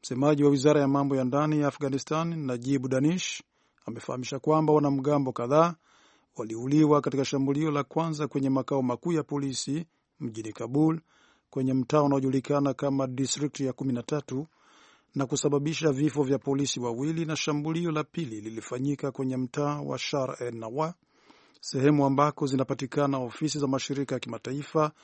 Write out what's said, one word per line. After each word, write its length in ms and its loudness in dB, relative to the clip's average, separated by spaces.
Msemaji 400 2
wa 60 8
wizara 320 6
ya 60 2
mambo 280 2
ya 80 2
ndani 360 2
ya 80 2
Afghanistan, 760 -4
Najib 420 -2
Danish, 560 0
amefahamisha 540 -8
kwamba 340 4
wanamgambo 580 2
kadhaa 440 2
waliuliwa 640 4
katika 240 -2
shambulio 460 0
la 120 0
kwanza 440 -2
kwenye 220 -2
makao 320 0
makuu 300 -2
ya 120 0
polisi 640 -6
mjini 340 -8
Kabul, 460 0
kwenye 220 0
mtaa 280 4
unaojulikana 720 2
kama 340 -2
District 520 -4
ya 140 -2
kumi 200 -4
na 100 -4
tatu, 440 -6
na 100 0
kusababisha 680 2
vifo 320 2
vya 160 2
polisi 400 -2
wawili, 460 -2
na 100 -4
shambulio 560 -2
la 120 -2
pili 380 -8
lilifanyika 680 -4
kwenye 260 -4
mtaa 440 -2
wa 160 -6
Shar-e-Nawa, 960 -4
sehemu 440 4
ambako 420 2
zinapatikana 680 0
ofisi 420 -4
za 80 0
mashirika 480 -2
ya 40 -4
kimataifa 720 -2